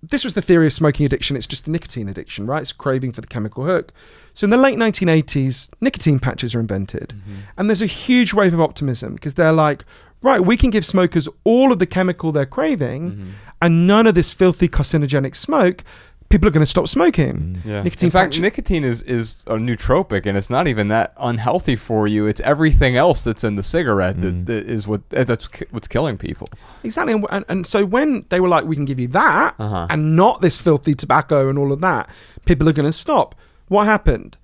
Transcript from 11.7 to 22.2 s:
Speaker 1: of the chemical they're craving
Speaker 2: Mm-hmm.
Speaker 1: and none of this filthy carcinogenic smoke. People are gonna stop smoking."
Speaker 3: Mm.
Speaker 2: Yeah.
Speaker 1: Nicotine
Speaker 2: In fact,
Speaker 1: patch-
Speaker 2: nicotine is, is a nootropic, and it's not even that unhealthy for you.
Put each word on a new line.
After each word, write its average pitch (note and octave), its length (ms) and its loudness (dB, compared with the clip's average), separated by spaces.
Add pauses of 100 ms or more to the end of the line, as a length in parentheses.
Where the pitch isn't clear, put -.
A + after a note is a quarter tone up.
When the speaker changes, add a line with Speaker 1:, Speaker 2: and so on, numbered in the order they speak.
Speaker 1:
of G#3 80 2
the F#3 80 2
chemical F3+ 440 -2
they're D3 140 0
craving E3 680 -4
Speaker 2:
Mm-hmm. G2 180 -12 (340)
Speaker 1:
and E3+ 240 4
none G#3+ 180 6
of A3 100 6
this E3 160 2
filthy F3+ 380 2
carcinogenic C#3 680 0
smoke. A3+ 480 0 (460)
People F#3+ 180 4
are - 40 4
gonna D3+ 140 2
stop - 220 0
smoking." C#4 480 2 (260)
Speaker 3:
Mm. - 40 -12
Speaker 2:
Yeah. G#2 180 -6
Speaker 1:
Nicotine F3+ 240 -2
Speaker 2:
In D#3+ 40 2
fact, F#3 220 2
Speaker 1:
patch- D#3+ 80 -2
Speaker 2:
nicotine F#3 420 -2
is, A#2+ 200 -2
is A#2 420 -6
a - 120 -4
nootropic, A#2+ 680 0
and G2+ 100 -2
it's G2 140 -4
not D3 180 0
even G#2+ 200 0
that A2 320 0
unhealthy B2 560 -2
for A2 320 -2
you. G#2+ 180 0